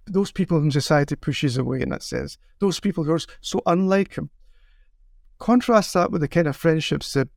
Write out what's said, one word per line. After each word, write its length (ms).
those 260
people 260
in 120
society 440
pushes 440
away, 220
in 100
that 120
sense, 360
those 220
people 240
who 80
are 80
so 260
unlike 480
him. 160
Contrast 540
that 180
with 120
the 60
kind 180
of 100
friendships 560
that 240